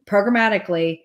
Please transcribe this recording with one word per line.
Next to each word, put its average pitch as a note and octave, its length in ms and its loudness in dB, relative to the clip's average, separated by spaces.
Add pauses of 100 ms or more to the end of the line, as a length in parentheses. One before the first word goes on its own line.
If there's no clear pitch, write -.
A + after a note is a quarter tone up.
programmatically G3+ 1000 0